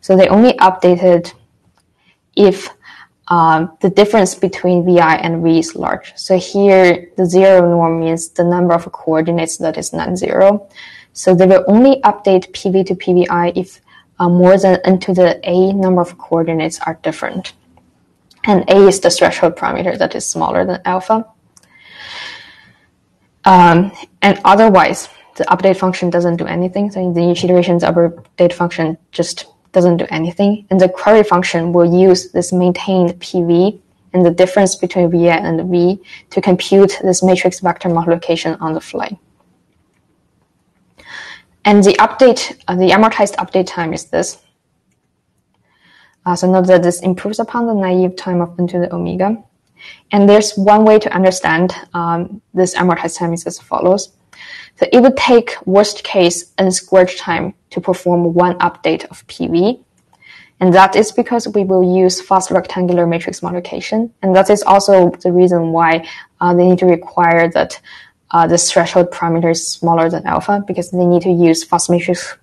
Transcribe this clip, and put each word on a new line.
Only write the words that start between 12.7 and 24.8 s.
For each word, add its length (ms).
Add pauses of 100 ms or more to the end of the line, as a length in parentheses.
V 140
to 100
P 200
V 140
I 280
if, 240 (400)
uh, 80
more 280
than 280
n 160
to 120
the 300
a 300
number 280
of 180
coordinates 680
are 160
different. 520 (880)
And 260
a 180
is 120
the 100
threshold 440
parameter 440
that 160
is 120
smaller 380
than 220
alpha. 400 (2250)
Um, 480 (300)
and 220
otherwise, 680 (260)